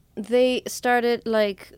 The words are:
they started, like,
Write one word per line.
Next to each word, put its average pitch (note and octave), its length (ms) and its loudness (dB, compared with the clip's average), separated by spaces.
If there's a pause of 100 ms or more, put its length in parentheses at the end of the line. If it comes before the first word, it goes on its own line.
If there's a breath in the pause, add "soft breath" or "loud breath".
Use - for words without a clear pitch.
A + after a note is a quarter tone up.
(140)
they B3 540 0
started, A#3+ 580 0
like, G#3+ 520 -2